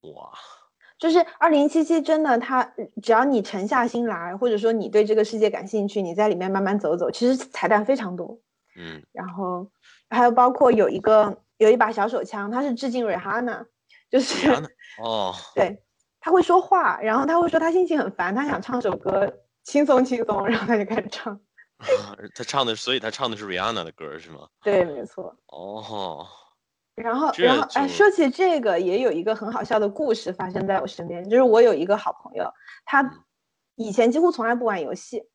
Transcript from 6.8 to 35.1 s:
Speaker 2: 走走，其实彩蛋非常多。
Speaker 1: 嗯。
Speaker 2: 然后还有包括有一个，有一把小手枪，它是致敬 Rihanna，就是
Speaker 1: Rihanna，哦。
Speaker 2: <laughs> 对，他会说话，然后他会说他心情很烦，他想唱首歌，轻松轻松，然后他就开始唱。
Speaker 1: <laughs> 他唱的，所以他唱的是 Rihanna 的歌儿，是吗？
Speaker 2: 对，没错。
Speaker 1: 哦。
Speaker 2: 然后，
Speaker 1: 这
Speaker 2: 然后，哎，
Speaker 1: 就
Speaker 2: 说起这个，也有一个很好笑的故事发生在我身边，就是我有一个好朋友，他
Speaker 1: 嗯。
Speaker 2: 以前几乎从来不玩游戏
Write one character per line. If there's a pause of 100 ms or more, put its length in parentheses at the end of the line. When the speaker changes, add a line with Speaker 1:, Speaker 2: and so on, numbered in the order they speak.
Speaker 2:
走
走，
其
实
彩
蛋
非
常
多。 (360)
Speaker 1:
嗯。 (120)
Speaker 2:
然
后 (400)
还
有
包
括
有
一
个， (160)
有
一
把
小
手
枪，
它
是
致
敬
Rihanna， (420)
就
是
Speaker 1:
Rihanna， (360)
哦。 (100)
Speaker 2:
<laughs>
对， (360)
他
会
说
话，
然
后
他
会
说
他
心
情
很
烦，
他
想
唱
首
歌， (340)
轻
松
轻
松，
然
后
他
就
开
始
唱。 (380)
Speaker 1:
<laughs>
他
唱
的，
所
以
他
唱
的
是
Rihanna
的
歌
儿，
是
吗？ (160)
Speaker 2:
对，
没
错。
Speaker 1:
哦。 (720)
Speaker 2:
然
后，
Speaker 1:
这
Speaker 2:
然
后， (140)
哎，
Speaker 1:
就
Speaker 2:
说
起
这
个，
也
有
一
个
很
好
笑
的
故
事
发
生
在
我
身
边，
就
是
我
有
一
个
好 (100)
朋
友， (340)
他
Speaker 1:
嗯。 (640)
Speaker 2:
以
前
几
乎
从
来
不
玩
游
戏 (140)